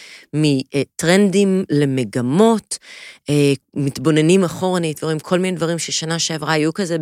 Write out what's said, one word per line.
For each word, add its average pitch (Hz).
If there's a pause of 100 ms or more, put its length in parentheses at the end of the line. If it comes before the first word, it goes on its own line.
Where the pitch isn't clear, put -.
(340)
מטרנדים 175
למגמות, 143 (520)
אה, 143 (200)
מתבוננים 156
אחורנית 170
ורואים 156
כל 175
מיני 185
דברים 165
ששנה 160
שעברה 156
היו 156
כזה 170